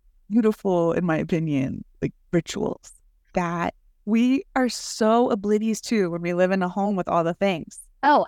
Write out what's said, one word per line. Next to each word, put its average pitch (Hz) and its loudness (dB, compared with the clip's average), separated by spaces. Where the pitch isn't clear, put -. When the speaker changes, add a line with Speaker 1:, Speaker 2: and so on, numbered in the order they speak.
Speaker 1:
beautiful, 196 2
in 170 0
my 165 0
opinion, 151 -2
like, - -4
rituals - -4
that 175 -2
we 240 2
are 254 2
so 233 0
oblivious 214 0
to 196 0
when 170 -6
we 175 -2
live 180 2
in 190 0
a 180 0
home 202 -2
with 180 -4
all 170 2
the 170 -2
things. 190 -4
Speaker 2:
Oh, 277 4